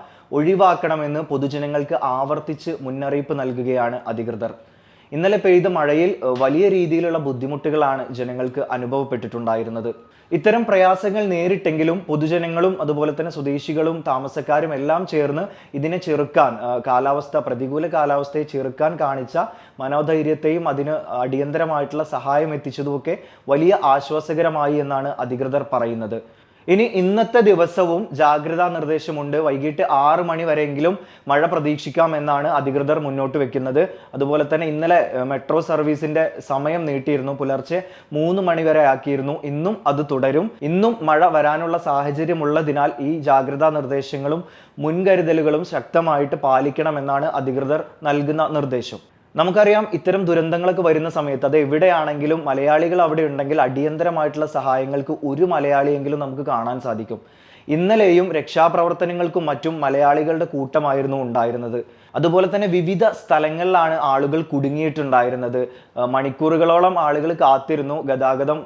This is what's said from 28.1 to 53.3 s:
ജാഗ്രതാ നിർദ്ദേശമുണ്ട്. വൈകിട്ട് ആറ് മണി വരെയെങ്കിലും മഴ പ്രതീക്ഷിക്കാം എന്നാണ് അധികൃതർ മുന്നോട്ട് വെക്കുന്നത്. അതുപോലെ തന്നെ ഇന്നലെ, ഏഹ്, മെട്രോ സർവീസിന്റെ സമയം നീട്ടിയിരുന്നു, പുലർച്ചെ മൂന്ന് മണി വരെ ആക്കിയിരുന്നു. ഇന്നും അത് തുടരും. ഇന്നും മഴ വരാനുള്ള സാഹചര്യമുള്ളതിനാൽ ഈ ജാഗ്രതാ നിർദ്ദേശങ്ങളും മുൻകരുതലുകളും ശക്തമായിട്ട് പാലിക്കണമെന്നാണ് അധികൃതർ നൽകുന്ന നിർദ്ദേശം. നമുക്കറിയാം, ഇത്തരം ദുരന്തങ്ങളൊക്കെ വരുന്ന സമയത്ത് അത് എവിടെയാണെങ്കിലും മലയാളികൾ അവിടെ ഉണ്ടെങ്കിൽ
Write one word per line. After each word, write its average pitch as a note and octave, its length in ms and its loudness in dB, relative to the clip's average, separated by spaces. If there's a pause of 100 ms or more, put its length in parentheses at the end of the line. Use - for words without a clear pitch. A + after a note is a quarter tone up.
ജാഗ്രതാ D3+ 560 2
നിർദ്ദേശമുണ്ട്. D3+ 680 -4
വൈകിട്ട് D3 540 0
ആറ് D3 300 4
മണി E3+ 240 -2
വരെയെങ്കിലും D3+ 540 0 (300)
മഴ D3 180 4
പ്രതീക്ഷിക്കാം D#3 720 0
എന്നാണ് D3 320 0
അധികൃതർ C#3 500 0
മുന്നോട്ട് C3+ 400 -4
വെക്കുന്നത്. C3 500 0 (260)
അതുപോലെ C#3+ 300 0 (100)
തന്നെ D#3+ 120 0
ഇന്നലെ, D#3 480 2
ഏഹ്, B2+ 100 -2
മെട്രോ C#3 360 -2
സർവീസിന്റെ D3+ 720 0 (160)
സമയം D3+ 360 -2
നീട്ടിയിരുന്നു, C#3 480 -2
പുലർച്ചെ C3+ 500 -4 (300)
മൂന്ന് F3 300 0
മണി E3 200 0
വരെ D#3 220 4
ആക്കിയിരുന്നു. C#3 600 0
ഇന്നും D#3 320 -4 (100)
അത് D3 240 0
തുടരും. C#3 400 0 (120)
ഇന്നും G3 400 0
മഴ D#3 240 4
വരാനുള്ള D#3+ 520 2
സാഹചര്യമുള്ളതിനാൽ D3 1120 0 (100)
ഈ D3+ 180 -2
ജാഗ്രതാ C#3 520 2
നിർദ്ദേശങ്ങളും C#3+ 760 -4 (340)
മുൻകരുതലുകളും E3 840 2
ശക്തമായിട്ട് D3+ 720 0
പാലിക്കണമെന്നാണ് C#3 920 0
അധികൃതർ C3+ 580 -2 (180)
നൽകുന്ന D3 460 0
നിർദ്ദേശം. C3 640 -4 (260)
നമുക്കറിയാം, G#3 580 4
ഇത്തരം F3+ 300 0
ദുരന്തങ്ങളൊക്കെ E3+ 580 2
വരുന്ന D#3+ 260 2
സമയത്ത് D3 360 -4
അത് C#3 120 4
എവിടെയാണെങ്കിലും D3+ 880 2
മലയാളികൾ D3+ 580 2
അവിടെ D#3+ 200 2
ഉണ്ടെങ്കിൽ C#3+ 400 0